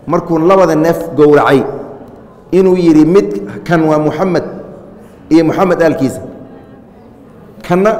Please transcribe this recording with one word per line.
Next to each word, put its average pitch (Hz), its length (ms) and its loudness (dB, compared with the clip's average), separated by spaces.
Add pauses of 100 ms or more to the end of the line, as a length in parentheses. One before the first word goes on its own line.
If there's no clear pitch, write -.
markuu 170 320 -4
labada 175 360 2
neef 165 240 0 (160)
gowracay, 139 480 4 (880)
inuu 185 260 2
yidhi, 156 280 4
"Mid 202 220 2 (400)
kan 165 160 0
waa 156 160 0
Muxamed 156 440 -2 (840)
iyo 165 160 4
Muxamed 175 360 0
aalkiisa. 135 400 -2 (1500)
Kanna 190 320 0